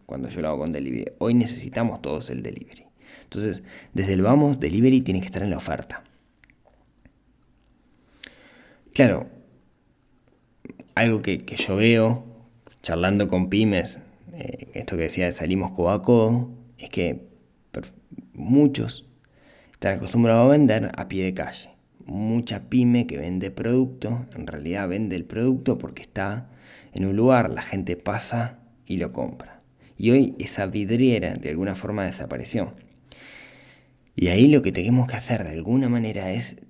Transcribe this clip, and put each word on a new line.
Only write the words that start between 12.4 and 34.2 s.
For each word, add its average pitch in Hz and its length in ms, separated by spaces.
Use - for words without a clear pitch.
charlando 92 440
con 92 220
pymes, 101 500
eh, - 400
esto - 220
que 82 80
decía 90 220
de 87 60
salimos 92 400
codo 87 180
a 104 140
codo, 120 480
es - 140
que 82 360
perf-, - 220
muchos 120 800
están 95 240
acostumbrados 117 500
a 135 60
vender 120 440
a - 140
pie 92 160
de 92 80
calle. - 380
Mucha 110 640
pyme 120 380
que 71 100
vende 90 320
producto, 123 880
en 73 100
realidad 85 420
vende 95 280
el 85 100
producto 127 540
porque - 240
está 101 480
en 92 120
un 98 120
lugar, 117 320
la - 140
gente 95 340
pasa 117 600
y 95 100
lo 85 160
compra. - 500
Y 113 140
hoy 135 280
esa 101 280
vidriera 107 640
de - 160
alguna 92 260
forma 101 300
desapareció. - 680
Y 87 120